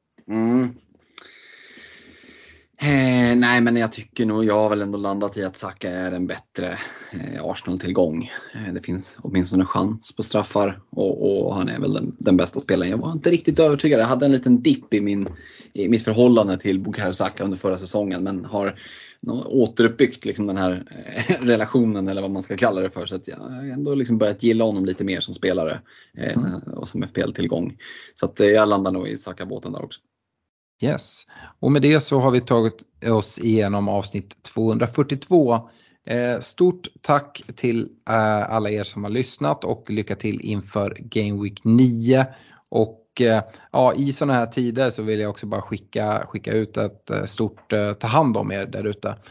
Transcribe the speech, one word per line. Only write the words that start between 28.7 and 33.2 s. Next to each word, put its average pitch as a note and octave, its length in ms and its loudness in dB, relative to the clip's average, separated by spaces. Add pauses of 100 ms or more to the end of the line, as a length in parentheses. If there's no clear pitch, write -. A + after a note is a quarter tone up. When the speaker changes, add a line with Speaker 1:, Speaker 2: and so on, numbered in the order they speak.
Speaker 1:
nog F#2 160 -4
i G#2+ 100 -8
Saka-båten G2 540 -12
där - 120 -10
också. - 160 -16 (840)
Speaker 2:
Yes. - 440 -4 (340)
Och B2+ 120 2
med C#3+ 100 4
det D3 180 6
så C#3 200 2
har C3 100 4
vi B2+ 100 4
tagit A#2 340 2 (360)
oss A2 280 0